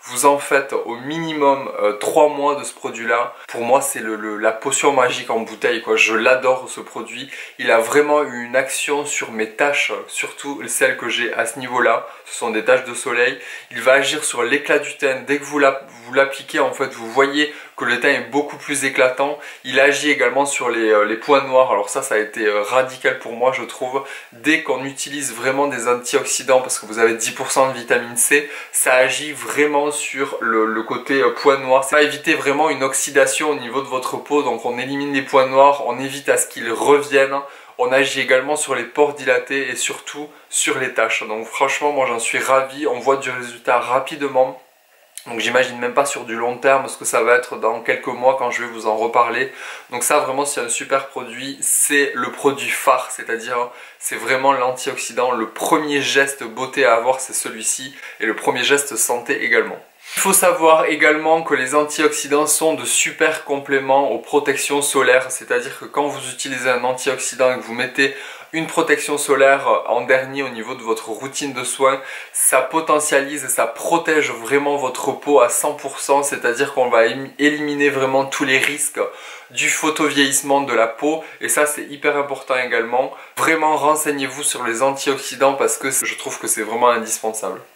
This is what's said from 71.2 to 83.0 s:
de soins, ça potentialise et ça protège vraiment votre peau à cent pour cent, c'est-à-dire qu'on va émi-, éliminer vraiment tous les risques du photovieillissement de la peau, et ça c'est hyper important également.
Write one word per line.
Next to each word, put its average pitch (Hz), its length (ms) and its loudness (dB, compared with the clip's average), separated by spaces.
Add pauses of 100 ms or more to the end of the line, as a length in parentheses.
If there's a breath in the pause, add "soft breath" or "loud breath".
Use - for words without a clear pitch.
de 123 100 -6
soins, 135 360 2 (320 loud breath)
ça - 300 2
potentialise 147 800 0
et 131 60 -8
ça - 160 0
protège 156 640 0
vraiment 139 460 0
votre 127 340 -4
peau 131 300 4
à 120 80 6
cent 151 240 -2
pour - 260 -10
cent, 143 240 2
c'est-à-dire 123 500 -2
qu'on 127 140 2
va 113 200 6
émi-, 135 320 -6
éliminer 147 500 2
vraiment 135 360 0
tous 135 200 -4
les 131 140 4
risques 143 420 -4 (480 loud breath)
du - 180 -4
photovieillissement 139 920 2
de 123 120 -2
la 113 140 4
peau, 151 360 -2 (180 loud breath)
et 120 80 -6
ça 147 160 2
c'est 147 200 -6
hyper 143 300 -2
important 139 400 -4
également. 123 560 -2 (240 loud breath)